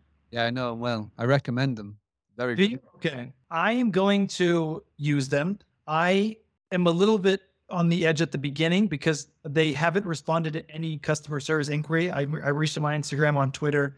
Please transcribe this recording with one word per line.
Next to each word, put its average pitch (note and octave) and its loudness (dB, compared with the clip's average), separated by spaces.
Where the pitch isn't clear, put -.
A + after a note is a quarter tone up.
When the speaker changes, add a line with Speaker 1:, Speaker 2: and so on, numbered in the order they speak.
Speaker 1:
Yeah, A#2 -2
I A#2 0
know B2 -4
'em A2+ -8
well. A2+ -4
I A#2 -4
recommend C3 2
them. G#2 -14
Very A#2+ -2
Speaker 2:
Do F3 4
you? A3+ 0
Speaker 1:
good. D#3+ -2
Speaker 2:
Okay. B2+ -10
I F3 0
am B3 2
going G3 4
to E3+ 0
use C#3+ 2
them. D3+ 0
I F#3+ 2
am F3+ 2
a E3+ 4
little G#3 4
bit F#3+ 2
on E3+ 2
the E3+ 2
edge D#3+ 2
at E3 0
the D3+ -6
beginning D#3+ 0
because D#3 -2
they D#3 2
haven't E3 0
responded D#3+ -2
to D#3+ -8
any D#3 -6
customer D3 -4
service D3 -2
inquiry. D3+ -2
I, C#3+ -4
I C#3+ -2
reached D3+ 0
them D3+ -4
on D3+ -2
Instagram, D3 0
on C3+ 2
Twitter. C#3+ -2